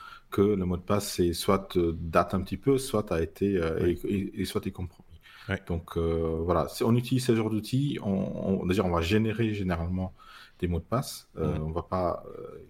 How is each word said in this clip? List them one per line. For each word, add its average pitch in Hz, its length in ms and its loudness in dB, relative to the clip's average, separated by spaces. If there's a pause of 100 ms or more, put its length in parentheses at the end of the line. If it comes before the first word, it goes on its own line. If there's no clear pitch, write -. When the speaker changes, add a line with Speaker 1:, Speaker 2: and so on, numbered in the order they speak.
(280)
Speaker 1:
que - 140 2
le 101 220 4
mot 90 120 0
de 85 60 -10
passe - 360 0
est 87 140 4
soit, 95 420 0
euh, 85 240 4
date 85 360 2
un 92 60 0
petit 95 160 -6
peu, 135 200 4
soit - 340 -2
a 82 100 2
été, - 360 0
euh, 82 240 0
Speaker 2:
Oui. 87 220 2
Speaker 1:
et, 101 100 -2
et, 98 280 -2
et 92 40 0
soit 104 220 -4
est 98 40 -2
compromis. - 340 -10 (420)
Speaker 2:
Ouais. 98 180 -4
Speaker 1:
Donc, 82 320 -6
euh, 82 460 0
voilà, 85 260 2
c'est, - 140 -4
on 113 120 4
utilise 123 300 0
ce 117 100 4
genre 110 140 2
d'outils. 127 540 -2
On, 95 580 -2
on, 85 60 -4
déjà, 95 180 2
on 90 60 0
va 85 100 2
générer 107 540 0
généralement 92 580 -2 (460)
des 90 80 -2
mots 85 120 0
de 82 60 -6
passe, - 520 -6
euh, 76 180 0
Speaker 2:
Mhm. 78 80 -4
Speaker 1:
on 80 80 -4
va 82 120 -4
pas, 92 440 -2
euh, - 420 -14